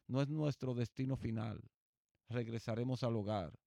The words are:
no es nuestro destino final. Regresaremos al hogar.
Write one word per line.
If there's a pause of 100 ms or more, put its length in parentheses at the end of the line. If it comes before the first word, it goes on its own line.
no
es
nuestro
destino
final. (680)
Regresaremos
al
hogar. (140)